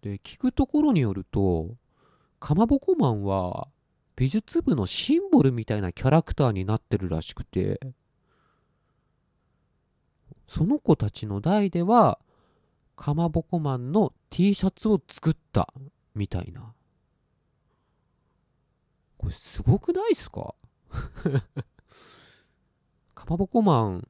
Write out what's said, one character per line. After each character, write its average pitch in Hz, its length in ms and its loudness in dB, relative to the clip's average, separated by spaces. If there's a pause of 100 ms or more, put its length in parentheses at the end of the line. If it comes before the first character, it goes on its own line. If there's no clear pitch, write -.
で、 101 180 -10
聞 - 180 -20
く 254 140 0
と - 160 0
こ 302 160 2
ろ 294 100 4
に 165 80 4
よ 107 120 0
る 92 120 -6
と、 92 500 0 (640)
か - 160 -2
ま 220 120 4
ぼ 277 120 2
こ 370 160 0
マ 202 140 2
ン 104 140 -2
は、 95 440 -4 (520)
美 131 80 0
術 220 340 -2
部 240 140 2
の 107 100 0
シ - 320 0
ン 392 140 -2
ボ 247 120 6
ル 131 100 4
み 117 100 -4
た 107 140 -2
い 104 40 -2
な 90 120 -4
キ - 100 -12
ャ 131 60 4
ラ 156 120 6
ク - 140 -4
タ 135 140 2
ー - 20 -2
に 95 140 -4
な 107 100 0
っ - 60 -4
て - 160 -2
る 92 100 -2
ら 80 140 -2
し - 120 -12
く - 120 -14
て、 98 340 -4 (2750)
そ - 200 -2
の 269 120 0
子 - 200 2
た 104 120 -2
ち - 160 -10
の 101 140 -4
代 196 300 2
で 170 140 -2
は、 190 360 4 (800)
か - 160 -4
ま 170 160 0
ぼ 160 140 -2
こ 175 160 -4
マ 139 180 -2
ン 123 160 -6
の 202 180 2 (180)
T 196 240 2
シ - 120 -2
ャ 190 60 0
ツ - 180 -6
を 196 100 2 (100)
作 - 200 -2
っ - 80 0 (160)
た - 200 0 (420)
み 104 120 -4
た 90 140 -6
い - 100 -12
な。 110 220 -18 (2500)
こ - 100 -6
れ - 40 -4
す - 300 -12
ご - 180 4
く - 140 -2
な 381 160 -2
い - 20 4
っ - 40 4
す - 140 -10
か？ - 240 -12 (380)
<laughs> - 420 -6 (1800)
か - 100 -20
ま 170 120 -4
ぼ 190 100 0
こ 233 140 2
マ 156 220 4
ン 92 260 -4